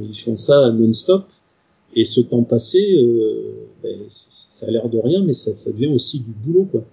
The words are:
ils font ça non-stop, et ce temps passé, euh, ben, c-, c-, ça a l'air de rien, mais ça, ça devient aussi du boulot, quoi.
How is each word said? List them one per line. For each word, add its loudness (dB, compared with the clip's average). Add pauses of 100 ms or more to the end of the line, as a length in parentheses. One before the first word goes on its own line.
ils -14
font -6
ça 4
non-stop, 2 (680)
et 2
ce 0
temps 0
passé, 2
euh, 0 (160)
ben, -8
c-, -8
c-, -6
ça -10
a -4
l'air 0
de 0
rien, 2
mais 2
ça, -4
ça -6
devient -2
aussi 0
du -10
boulot, 0
quoi. -2